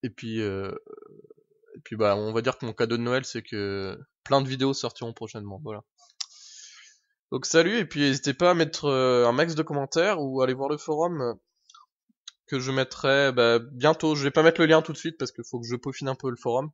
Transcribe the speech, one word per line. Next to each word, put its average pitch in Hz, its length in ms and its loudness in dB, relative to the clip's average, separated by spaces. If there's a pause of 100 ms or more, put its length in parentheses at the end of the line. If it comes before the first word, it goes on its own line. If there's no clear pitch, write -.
et 117 80 -6
puis, 110 320 -8
euh, 98 300 -4 (1040)
et - 80 -20
puis, - 100 -10
bah, 104 220 4
on 107 160 -4
va 113 100 0
dire 127 160 -2
que 127 80 -8
mon 110 60 -6
cadeau 117 240 -2
de 117 60 -2
Noël, 123 220 0
c'est 113 180 -10
que 98 540 -6 (280)
plein 139 160 4
de 139 80 -4
vidéos 135 240 0
sortiront 117 400 -8
prochainement, 104 500 -12
voilà. 107 220 -10 (1500)
Donc 127 160 -6
salut, 170 300 4
et 208 80 0
puis 147 160 -6
n'hésitez 139 340 2
pas 175 160 4
à 180 40 4
mettre, 160 320 -2
euh, 127 420 4
un 120 40 4
max 160 220 0
de 156 80 -2
commentaires, 160 580 0
ou 135 220 -2
aller 127 120 2
voir 135 140 -6
le 147 100 -2
forum, 160 420 -2
euh, 120 140 -4 (1120)
que 139 120 -4
je 131 140 -4
mettrai, 135 600 2
bah, 117 260 4
bientôt. 147 580 0
Je 139 80 -4
vais 139 60 2
pas 156 120 4
mettre 165 180 6
le 165 60 6
lien 156 160 6
tout 160 100 -8
de 143 60 -10
suite, 165 200 -8
parce 131 120 -4
qu'il - 140 -16
faut 120 160 -10
que 117 80 -12
je 123 80 -4
peaufine 135 320 -6
un 135 60 -2
peu 131 160 -6
le 120 60 -8
forum 131 380 -2